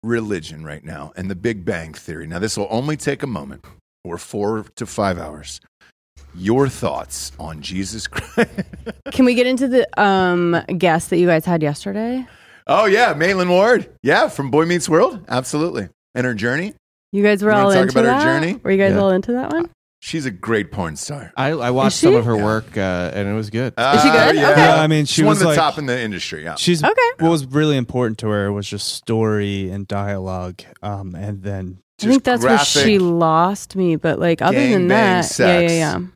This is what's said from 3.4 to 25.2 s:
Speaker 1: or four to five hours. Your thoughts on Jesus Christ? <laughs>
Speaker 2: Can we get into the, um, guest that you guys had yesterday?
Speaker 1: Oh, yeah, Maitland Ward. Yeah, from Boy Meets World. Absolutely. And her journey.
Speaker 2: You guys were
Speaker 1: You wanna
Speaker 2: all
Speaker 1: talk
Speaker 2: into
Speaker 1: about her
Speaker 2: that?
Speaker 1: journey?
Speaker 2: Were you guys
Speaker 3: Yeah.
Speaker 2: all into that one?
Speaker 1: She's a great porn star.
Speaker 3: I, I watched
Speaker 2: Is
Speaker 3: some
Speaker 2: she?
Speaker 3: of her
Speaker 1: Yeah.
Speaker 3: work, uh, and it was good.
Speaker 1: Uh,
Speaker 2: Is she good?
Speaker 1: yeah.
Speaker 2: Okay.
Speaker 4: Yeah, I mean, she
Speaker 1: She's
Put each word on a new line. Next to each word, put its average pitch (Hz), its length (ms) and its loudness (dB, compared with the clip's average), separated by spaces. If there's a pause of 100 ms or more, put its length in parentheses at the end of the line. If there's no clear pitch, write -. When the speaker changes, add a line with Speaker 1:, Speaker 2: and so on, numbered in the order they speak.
Speaker 1:
or 87 120 -10
four 104 480 -4 (120)
to 117 80 -8
five 98 320 -2
hours. 76 420 -14 (760)
Your 113 340 2
thoughts - 680 -8
on 80 220 -12
Jesus 95 460 -8
Christ? - 420 -4 (300)
<laughs> - 320 -14
Speaker 2:
Can 262 140 4
we 247 80 4
get 247 140 4
into 262 200 0
the, 247 180 2 (160)
um, 180 600 2 (160)
guest 165 320 2
that 180 80 0
you 175 100 4
guys 160 160 4
had 170 200 0
yesterday? 214 600 -4 (420)
Speaker 1:
Oh, 190 180 4
yeah, 208 280 4
Maitland 180 360 0
Ward. 202 400 4 (140)
Yeah, 190 260 4
from 139 220 -6
Boy 151 140 4
Meets 175 220 -2
World. 190 400 2
Absolutely. 127 640 -4 (260)
And 123 100 -2
her 127 100 -2
journey. 131 400 -4 (360)
Speaker 2:
You 202 120 0
guys 208 200 2
were 208 60 2
Speaker 1:
You 214 60 4
wanna 202 120 4
Speaker 2:
all 196 60 4
Speaker 1:
talk 190 80 4
Speaker 2:
into 190 180 2
Speaker 1:
about 226 60 4
her 247 140 2
Speaker 2:
that? - 40 2
Speaker 1:
journey? 311 400 0
Speaker 2:
Were - 80 -2
you 190 60 4
guys 196 160 4
Speaker 3:
Yeah. 196 60 2
Speaker 2:
all 196 100 4
into 190 240 0
that 254 180 -4
one? 339 180 -2 (320)
Speaker 1:
She's 160 240 -6
a 127 60 -4
great 104 400 -2
porn 82 240 -6
star. 131 400 -12
Speaker 3:
I, 131 140 0
I 127 220 -2
watched 131 240 2
Speaker 2:
Is - 60 -2
Speaker 3:
some - 120 6
Speaker 2:
she? - 40 6
Speaker 3:
of 117 80 4
her 117 120 2
Speaker 1:
Yeah. 104 60 0
Speaker 3:
work, 110 340 -2
uh, 90 360 -2
and 98 140 -4
it 101 60 -2
was 107 160 -4
good. 113 260 -4
Speaker 1:
Uh, 127 220 2
Speaker 2:
Is 147 60 6
she 147 60 6
good? 156 260 4
Speaker 1:
yeah. 147 160 4
Speaker 2:
Okay. 147 100 6
Speaker 4:
Yeah, 156 200 6
I 156 60 2
mean, 156 180 2
she - 100 -4
Speaker 1:
She's 160 100 2